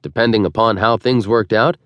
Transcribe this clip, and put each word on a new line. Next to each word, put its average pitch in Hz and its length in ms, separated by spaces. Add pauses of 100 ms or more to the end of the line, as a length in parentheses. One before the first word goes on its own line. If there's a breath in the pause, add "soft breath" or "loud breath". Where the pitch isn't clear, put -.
Depending 113 420
upon 107 340
how 113 180
things 120 320
worked 110 240
out 120 340